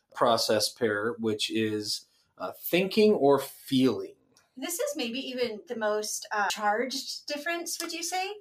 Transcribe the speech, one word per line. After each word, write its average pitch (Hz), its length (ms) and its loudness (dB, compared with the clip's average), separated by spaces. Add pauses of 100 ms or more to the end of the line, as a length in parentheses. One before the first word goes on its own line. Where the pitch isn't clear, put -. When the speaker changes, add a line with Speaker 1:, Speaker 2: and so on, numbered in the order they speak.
(140)
Speaker 1:
process 113 560 2
pair, 110 480 0
which 110 320 0
is, 107 560 -2 (320)
uh, 92 140 -6 (100)
thinking 190 500 4
or 139 260 6
feeling. 127 760 0 (420)
Speaker 2:
This 339 240 -4
is 587 160 -2
maybe 240 220 -6
even 247 500 -4
the 233 80 -8
most, 214 560 -2
uh, 208 160 0
charged 220 800 -2
difference, 339 560 -4
would 339 100 -8
you 330 100 -8
say? 370 240 -2 (140)